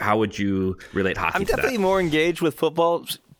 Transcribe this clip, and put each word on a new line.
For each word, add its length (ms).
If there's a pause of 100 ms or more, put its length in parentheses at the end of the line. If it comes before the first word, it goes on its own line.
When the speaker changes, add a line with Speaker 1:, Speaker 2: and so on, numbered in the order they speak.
Speaker 1:
how 160
would 200
you 400 (160)
relate 220
hockey 200
Speaker 2:
I'm 100
Speaker 1:
to 60
that? 60
Speaker 2:
definitely 200
more 220
engaged 420
with 140
football 520
s-, 120 (200)